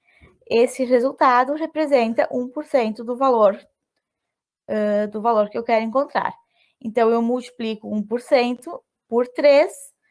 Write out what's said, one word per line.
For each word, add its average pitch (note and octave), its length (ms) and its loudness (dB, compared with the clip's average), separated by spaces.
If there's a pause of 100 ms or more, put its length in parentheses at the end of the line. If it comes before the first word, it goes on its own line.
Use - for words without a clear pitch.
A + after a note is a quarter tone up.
(480)
Esse B3 360 0
resultado B3+ 720 2
representa C#4+ 800 0
um B3 180 -6
por D4 160 -10
cento A#3+ 380 -2
do A#3+ 120 -6
valor, A#3 480 2 (1040)
ãh, G#3 420 -2
do G#3 120 -10
valor G#3+ 260 0
que - 100 -12
eu A#3 60 -6
quero A3+ 220 0
encontrar. C4 480 -2 (480)
Então, A3+ 300 0
eu A#3 100 2
multiplico A#3 680 -6
um G#3+ 140 -4
por A3 180 -6
cento B3 640 -2 (240)
por B3 200 0
três, D4 680 2 (180)